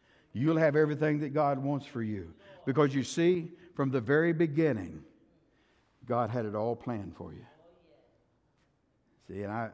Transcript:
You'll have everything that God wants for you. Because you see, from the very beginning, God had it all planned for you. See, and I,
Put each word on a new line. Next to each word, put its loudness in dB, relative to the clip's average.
You'll 2
have 4
everything 2
that -6
God 2
wants -2
for -6
you. -6
Because 2
you 2
see, 0
from 0
the 0
very 2
beginning, 0
God 0
had -2
it -6
all -2
planned -8
for -14
you. -18
See, -10
and -6
I, -6